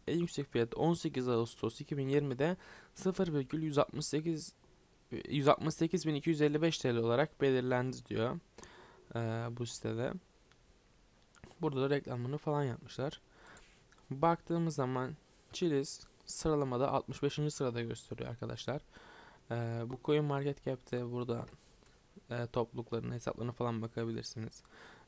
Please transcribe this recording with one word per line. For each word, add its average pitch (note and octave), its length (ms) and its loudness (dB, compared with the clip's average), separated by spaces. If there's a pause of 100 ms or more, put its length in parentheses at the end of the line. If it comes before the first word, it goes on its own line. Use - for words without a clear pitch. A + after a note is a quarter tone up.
en E3 100 2
yüksek E3+ 340 -2
fiyat A#2 220 2
on E3 200 4
sekiz C3+ 340 -2
Ağustos A#2 520 0
iki D3 160 -4
bin C3+ 120 0
yirmide C#3+ 480 2 (380)
sıfır F#3 380 0
virgül D3 300 0
yüz D3 160 2
altmış - 280 2
sekiz, D#3 460 -2 (760)
yüz C#3 200 4
altmış D3+ 260 6
sekiz E3 320 0
bin D#3 80 2
iki D3 160 0
yüz D3+ 100 2
elli D3+ 220 6
beş E3 160 2
T A#2+ 160 2
L - 20 4
olarak A#2 440 2
belirlendi B2+ 560 4 (100)
diyor, A#2+ 340 0 (720)
e, A#2 40 -2 (380)
bu A#2+ 100 -4
sitede. A2+ 460 -2 (1500)
Burada C#3+ 220 0
da C#3 80 2
reklamını B2+ 480 -2
falan D3 260 0
yapmışlar. C3 560 -4 (880)
Baktığımız E3 640 2
zaman C3 420 0 (360)
Chiliz C#3+ 540 0 (200)
sıralamada C#3 680 0
altmış C3 300 -2
beşinci D3 280 0
sırada A#2+ 320 -2
gösteriyor A#2+ 480 -6
arkadaşlar. A#2+ 520 -6 (680)
Ee, A#2 360 -2
bu B2+ 180 -8
CoinMarketCap'te C#3 1080 0
burada, A#2+ 340 -2 (840)
e, A#2+ 160 -2
toplulukların A#2 680 -2
hesaplarına A#2+ 400 -4
falan A#2 300 -2
bakabilirsiniz. A2+ 800 -6 (460)